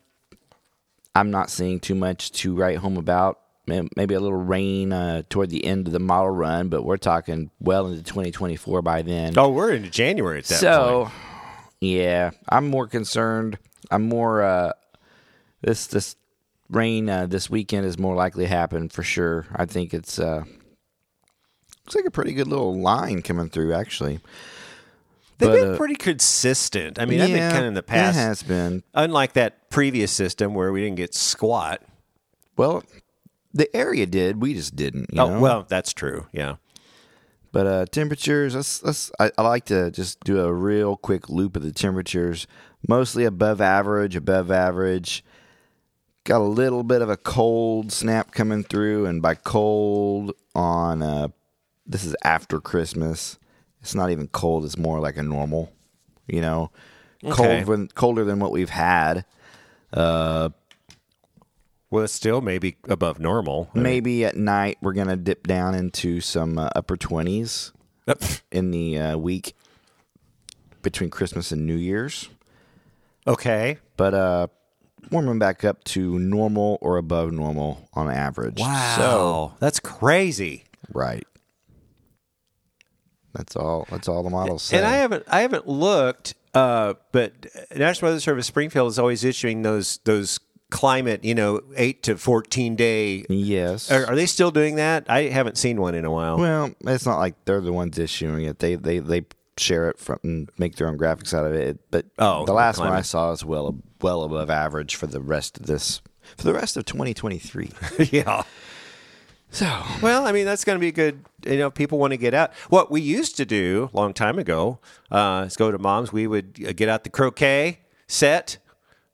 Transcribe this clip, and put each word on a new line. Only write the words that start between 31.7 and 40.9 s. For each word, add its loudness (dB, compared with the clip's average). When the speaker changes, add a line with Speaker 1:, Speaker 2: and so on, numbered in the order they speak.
Speaker 1:
Well, 2
the 2
area 0
did. 0
We 0
just -8
didn't, -6
you 4
Speaker 2:
Oh, 4
Speaker 1:
know? 2
Speaker 2:
well, 4
that's -2
true. -8
Yeah. -6
Speaker 1:
But, 2
uh, 2
temperatures, 0
let's, -6
let's, -4
I, 4
I 4
like 2
to 2
just -6
do 2
a 2
real 2